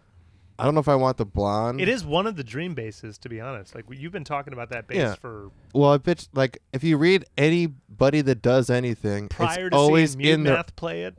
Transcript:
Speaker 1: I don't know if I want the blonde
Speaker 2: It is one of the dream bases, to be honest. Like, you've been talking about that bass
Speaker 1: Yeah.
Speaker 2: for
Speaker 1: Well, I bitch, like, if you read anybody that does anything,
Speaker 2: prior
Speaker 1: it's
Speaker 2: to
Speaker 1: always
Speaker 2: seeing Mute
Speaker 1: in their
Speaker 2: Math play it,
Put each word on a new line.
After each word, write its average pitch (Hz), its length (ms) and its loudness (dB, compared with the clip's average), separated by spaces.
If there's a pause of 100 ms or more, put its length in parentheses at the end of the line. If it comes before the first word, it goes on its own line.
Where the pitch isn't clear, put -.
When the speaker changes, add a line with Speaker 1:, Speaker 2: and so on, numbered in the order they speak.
(580)
Speaker 1:
I 120 60 -2
don't 143 100 2
know 156 60 2
if 143 80 0
I 143 60 4
want 131 240 2
the 110 80 -2
blonde 107 560 -2
Speaker 2:
It 185 60 0
is 233 160 0
one 165 220 -2
of 220 100 -6
the 139 80 -8
dream 151 300 -10
bases, 110 440 -12
to 127 100 -16
be 113 140 -12
honest. 117 320 -14
Like, 113 160 -16
you've 139 220 -14
been 175 120 -10
talking 143 300 -8
about 120 160 -12
that 117 160 -12
bass - 100 -8
Speaker 1:
Yeah. 120 180 0
Speaker 2:
for 107 360 -16 (240)
Speaker 1:
Well, 143 180 6
I 143 60 4
bitch, 170 340 -4
like, 135 300 -2 (100)
if 131 100 -6
you 160 140 2
read 170 300 4 (100)
anybody 147 880 2
that 131 180 0
does 123 300 4
anything, 107 580 -2
Speaker 2:
prior 175 380 -4
Speaker 1:
it's 175 80 0
Speaker 2:
to - 20 4
Speaker 1:
always 151 360 6
Speaker 2:
seeing 131 100 -10
Mute 151 100 4
Speaker 1:
in 156 120 2
their 139 120 4
Speaker 2:
Math - 180 -6
play 165 280 -8
it, 185 160 -10